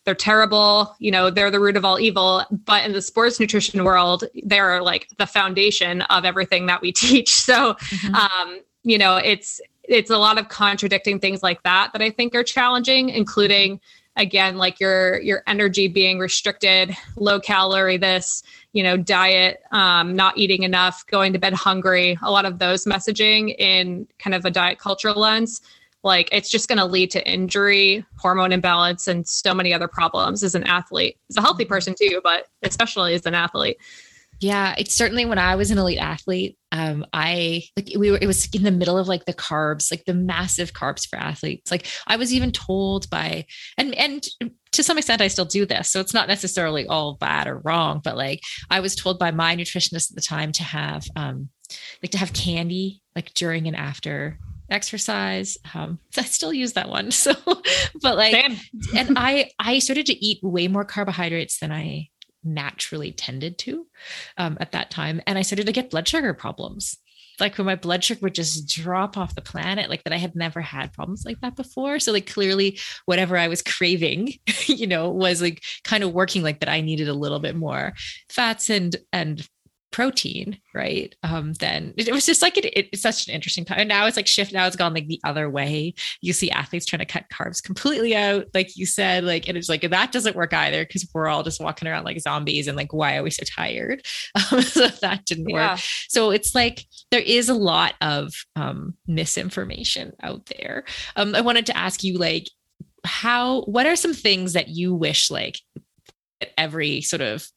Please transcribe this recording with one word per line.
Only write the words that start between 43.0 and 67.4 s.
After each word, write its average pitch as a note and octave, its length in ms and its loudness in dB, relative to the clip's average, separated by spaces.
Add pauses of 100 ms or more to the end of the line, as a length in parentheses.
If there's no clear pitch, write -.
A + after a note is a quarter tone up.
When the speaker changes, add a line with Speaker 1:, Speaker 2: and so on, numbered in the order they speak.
Speaker 2:
by, D#3+ 380 -4 (320)
and, C#4 160 -2
and C#4+ 320 -2 (460)
to D#4 100 2
some D#4+ 160 2
extent A3+ 240 2
I G3 40 4
still F#3 180 -2
do G3+ 200 0
this, - 240 -2
so F#3+ 100 0
it's F#3+ 140 -4
not A3+ 140 2
necessarily F3 580 -2
all D3 300 -2
bad - 320 -2
or C3+ 160 -6
wrong, D#3 400 0
but, A#2+ 120 -4
like, C3+ 260 -6 (280)
I F#3 100 2
was F#3+ 160 -2
told F#3 220 -2
by F3 140 0
my E3 240 2
nutritionist E3+ 560 -4
at - 40 -20
the D#3 60 -8
time D#3 300 -4
to D#3+ 120 -4
have, D3 520 -6
um, C#3 340 -8 (540)
like, E3+ 80 -10
to F#3+ 80 -2
have F3+ 140 -4
candy, F3+ 680 -4 (140)
like, E3+ 180 -8
during E3 320 -2
and D#3+ 100 -4
after C#3+ 600 -8 (320)
exercise. G3 880 -4 (160)
Um, D#3+ 240 -8 (100)
<laughs> - 100 -8
I - 60 0
still - 300 -4
use B3+ 200 -4
that - 160 -2
one. G3+ 220 -4
<laughs> - 0 -
So, C#4 220 2 (680)
but, A#3+ 140 4
like, A3 180 4
Speaker 1:
Same. B3 220 2 (380)
Speaker 2:
and B3+ 220 2
I, C4+ 400 2
I A#3+ 220 0
started C4+ 280 0
to - 180 -2
eat G#3 180 -2
way F3+ 240 0
more G3+ 180 0
carbohydrates E3+ 720 -4
than D#3 140 -6
I D#3 380 -8 (340)
naturally D3+ 680 -8
tended C#3 460 -10
to, D#4+ 280 -10 (520)
um, E3 240 -4
at E3+ 100 -8
that - 180 -6
time. D#3 380 -6
And G3 100 -2
I F#3+ 40 -2
started G3+ 240 -4
to A3 80 -2
get B3+ 160 -4
blood E3 180 -4
sugar C#4 260 -2
problems. - 640 -10 (440)